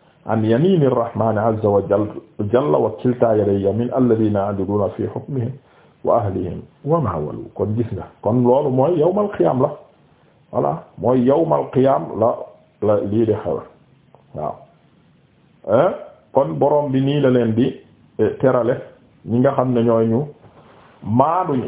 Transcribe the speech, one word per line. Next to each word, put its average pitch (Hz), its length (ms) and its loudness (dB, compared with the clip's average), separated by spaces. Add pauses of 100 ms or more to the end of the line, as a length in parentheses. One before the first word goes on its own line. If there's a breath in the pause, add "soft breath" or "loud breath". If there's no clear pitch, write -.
(260 soft breath)
an 110 180 0
yamini 143 460 4
rahmani 113 500 0
azza 107 300 0
wa 101 180 4
jalla, 104 260 0 (380)
jalla 143 260 2
wa 117 140 0 (100)
kilta 120 360 2
yaday 101 240 2
yamin 104 320 -2
alladhina 110 580 0
ya'diluna 98 460 -2
fi 107 100 -4
hukmihim 127 460 -6 (500 soft breath)
wa 107 180 2
ahlihim 92 400 -6 (220)
wa 156 160 0
ma 104 180 -4
walu. 73 380 -8
Kon 101 220 -2
gis 117 160 -2
nga, 85 140 -10 (140)
kon 123 220 2
loolu 135 260 2
mooy 131 300 2
yawmal 196 380 2
qiyam 151 240 2
la, 143 100 0 (800 soft breath)
voilà, - 320 -2 (140)
mooy 123 280 0
yawmal 143 460 0
qiyam 135 480 0
la, 113 160 2 (460)
la 104 200 2
lii 107 240 0
di 107 80 2
xew, 82 260 -6 (760)
waaw. 76 200 -6 (1120)
Hein? 143 220 4 (420)
Kon 151 260 2
borom 147 320 2
bi 131 100 0
nii 139 200 0
la 135 80 4
leen 120 260 2
di, 113 120 2 (520)
eh, 107 200 0
terale 127 360 2 (500)
ñi 113 140 0
nga 135 120 4
xam 131 220 0
ne 120 100 2
ñooy 113 240 2
ñu 113 180 0 (800 soft breath)
maadu 151 520 0
ñi, 120 120 -4